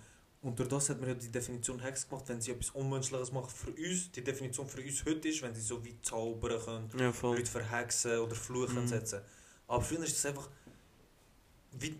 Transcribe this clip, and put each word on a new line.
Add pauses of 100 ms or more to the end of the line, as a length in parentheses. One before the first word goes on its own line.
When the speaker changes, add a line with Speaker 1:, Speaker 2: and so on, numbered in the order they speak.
(420)
Speaker 1:
Und
durch
das
hat
man
ja
die
Definition
Hex
gemacht,
wenn
sie
etwas
Unmenschliches
machen
für
uns.
Die
Definition
für
uns
heute
ist,
wenn
sie
so
wie
zaubern
können,
Speaker 2:
Ja,
voll.
Speaker 1:
Leute
verhexen
oder
Fluchen
Speaker 2:
Mhm.
Speaker 1:
setzen. (460)
Aber
früher
ist
es
einfach, (1200)
wie,